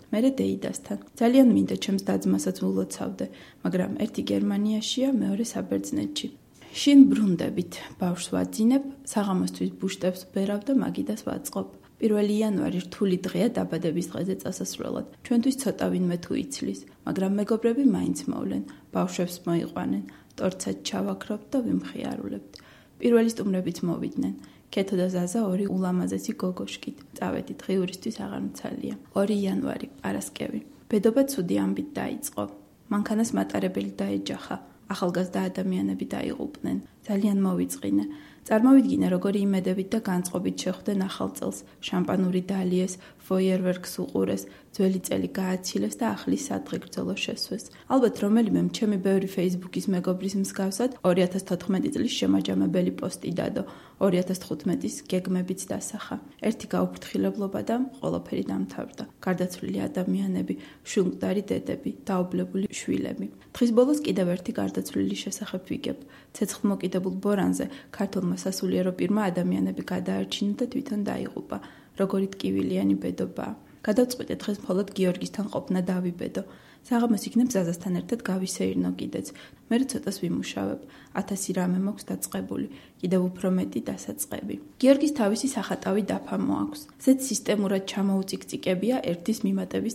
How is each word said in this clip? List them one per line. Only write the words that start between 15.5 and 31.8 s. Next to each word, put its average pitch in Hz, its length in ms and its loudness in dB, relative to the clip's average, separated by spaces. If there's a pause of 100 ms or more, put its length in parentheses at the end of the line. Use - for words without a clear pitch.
ცოტა 190 260 -2
ვინმე 180 300 2
თუ - 140 -8 (100)
იცლის, - 380 -6 (260)
მაგრამ 190 320 0
მეგობრები 233 480 2
მაინც 180 400 4
მოვლენ, - 380 -4 (280)
ბავშვებს 180 440 0 (100)
მოიყვანენ, 180 580 0 (300)
ტორცად 190 480 -2
ჩავაქრობთ 196 680 -4
და 277 120 0
ვიმხიარულებთ. - 920 -4 (480)
პირველი 233 300 6
სტუმრებიც 185 560 -2
მოვიდნენ. - 480 -2 (400)
ქეთო 196 240 0
და 180 160 2
ზაზა 180 320 0
ორი 190 240 0
ულამაზესი 185 640 0
გოგოშკით. - 640 -6 (160)
წავედით, - 480 -4
ღიურისთვის 190 560 -2
აღარ - 320 -6
მცალია. - 440 -6 (200)
ორი 202 220 2 (100)
იანვარი, - 400 -2 (160)
პარასკევი. - 580 -6 (300)
ბედობა 220 400 6
ცუდი 180 320 0
ამბით - 320 0